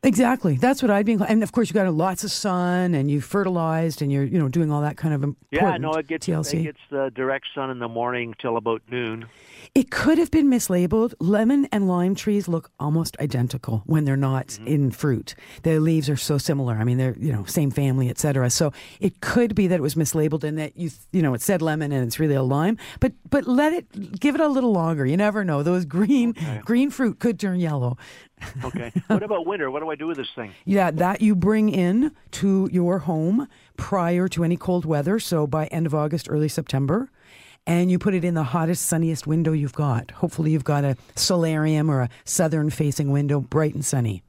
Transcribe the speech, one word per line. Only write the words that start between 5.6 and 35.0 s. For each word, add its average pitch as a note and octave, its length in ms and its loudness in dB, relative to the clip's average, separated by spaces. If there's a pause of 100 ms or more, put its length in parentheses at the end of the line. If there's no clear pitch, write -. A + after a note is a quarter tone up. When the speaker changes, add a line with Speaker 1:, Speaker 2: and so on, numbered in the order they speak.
Speaker 2:
no, D#3 180 -2
it D#3+ 120 -2
gets, D#3+ 200 -6
Speaker 1:
T F3+ 60 -2
L D#3+ 120 -2
C. E3 140 -4
Speaker 2:
it D#3+ 40 -2
gets D3+ 160 -6 (120)
the C3+ 240 -2
direct C3 400 -2
sun C3+ 160 -4
in B2+ 80 -8
the A#2+ 100 -6
morning A#2 500 -4
till A#2 180 -2
about A2+ 240 -2 (100)
noon. A2+ 360 -6 (480)
Speaker 1:
It C4 160 2
could - 280 2
have E4+ 120 0
been D#4 180 4
mislabeled. G#3+ 680 2
Lemon A3 540 2
and G3 160 0
lime F3+ 260 2
trees G3+ 320 -2
look E3 320 -4
almost D#3 420 -2
identical B2 640 -2
when D3+ 200 2
they're C3+ 120 2
not C3+ 200 2 (100)
Speaker 2:
Mm-hmm. A2 220 -14
Speaker 1:
in C#3+ 220 2
fruit. - 440 -2 (280)
The D#3+ 180 2
leaves D#3 300 2
are C#3+ 60 0
so D3 220 -2
similar. C3+ 380 -2
I A2 80 0
mean, B2 140 2
they're, C3 200 0
you C#3 140 -2
know, G#2 120 -4
same C#3+ 260 0
family, C3 400 0
et - 80 -10
cetera. C3+ 320 2
So D3 220 0 (280)
it - 200 -2
could A#3 340 2
be G3 120 2
that F3+ 100 2
it E3 60 0
was C#3 140 -2
mislabeled D#3 480 0
and D3+ 140 -4
that D#3 180 -8
you, E3 140 -6
th-, - 100 -20 (100)
you F#3+ 120 2
know, C#3+ 120 2
it A#2 60 -4
said F3+ 220 0
lemon D3+ 280 -2
and C3 160 0
it's A#2 140 -4
really D3+ 140 2
a C3+ 80 2
lime. D3 340 2 (240)
But, C4 120 2 (180)
but C#4 180 2
let D4 240 4
it, G3+ 480 -8
give C#4+ 140 2
it - 80 0
a D#4 60 4
little B3+ 240 2
longer. E3 340 2
You C#3+ 100 2
never G#3 260 2
know. D3+ 200 0
Those F3+ 240 2
green, G#3+ 500 2
Speaker 2:
Okay. C3 280 -4
Speaker 1:
green B3 260 2
fruit A#3+ 280 -2
could A#3 220 0
turn F#3 200 -2
yellow. C#3 360 -2 (680)
Speaker 2:
Okay. A#2+ 300 -8 (160)
What G#3 140 2
about G3+ 240 -2
winter? E3+ 240 -2
What C#3+ 100 -6
do D#3+ 100 -6
I D#3 60 -4
do C#3+ 100 -8
with E3 120 -4
this A#2 160 -8
thing? A2 180 -10 (140)
Speaker 1:
Yeah, F#3+ 260 2
that F3+ 300 0
you G#3+ 120 6
bring G#3+ 360 2
in G3 420 2 (200)
to F#3+ 380 2
your F3 300 2
home E3+ 480 0 (300)
prior F3 500 0
to E3+ 160 -2
any F3 140 2
cold F3+ 260 0
weather. D#3 340 0